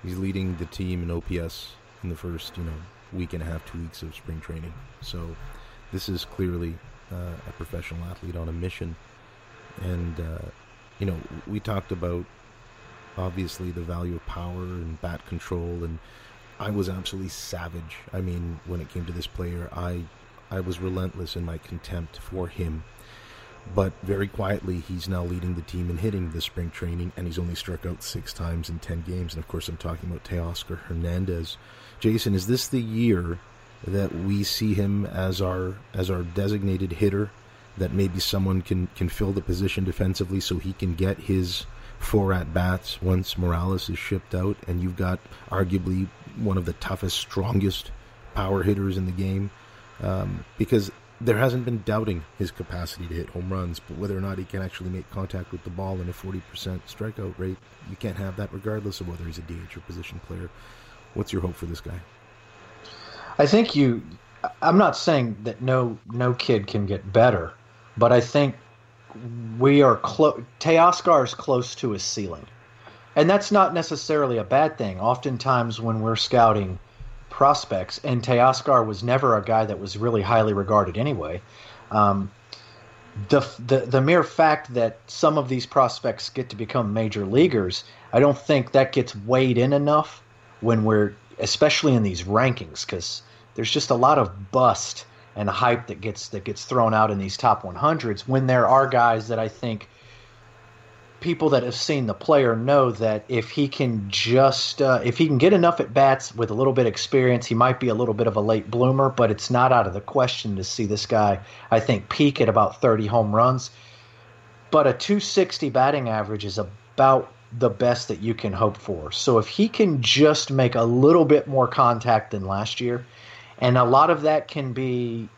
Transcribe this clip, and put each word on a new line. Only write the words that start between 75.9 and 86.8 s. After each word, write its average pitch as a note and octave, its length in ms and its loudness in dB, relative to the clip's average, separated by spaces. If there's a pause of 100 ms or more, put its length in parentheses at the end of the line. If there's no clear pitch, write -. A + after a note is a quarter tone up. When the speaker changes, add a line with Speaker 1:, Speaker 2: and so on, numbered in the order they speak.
Speaker 2:
we're A2+ 160 0
scouting G#2+ 600 4 (520)
prospects, C3+ 720 0
and B2 180 0
Teoscar B2+ 640 4
was G#2 180 -6
never B2 340 2
a G2+ 60 0
guy A2 220 2
that G#2 140 -4
was G2 180 -10
really A2 260 0
highly A2 300 4
regarded G2 460 2
anyway. F#2+ 420 -4 (500)
Um, G2 400 2 (960)
the, C#3 120 6 (240)
the, C3 220 2
the C3 140 4
mere D#3+ 240 4
fact D3+ 500 2
that A#2 320 0
some D#3 320 2
of C3 100 -2
these B2+ 180 -2
prospects B2 640 0
get B2 200 -6
to G#2 60 -12
become A2 360 -2